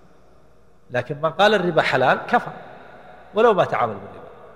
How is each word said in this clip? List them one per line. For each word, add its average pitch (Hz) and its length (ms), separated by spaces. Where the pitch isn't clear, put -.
لكن 123 300
من 160 80
قال: 202 240
"الربا 175 280
حلال"، 139 460
كفر 233 240
ولو 220 200
ما 175 100
تعامل 117 300
بالربا. 98 340